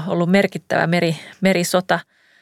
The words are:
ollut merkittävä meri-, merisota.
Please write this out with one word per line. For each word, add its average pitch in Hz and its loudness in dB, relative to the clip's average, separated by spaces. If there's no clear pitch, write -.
ollut 175 -2
merkittävä 190 0
meri-, 165 0
merisota. 180 0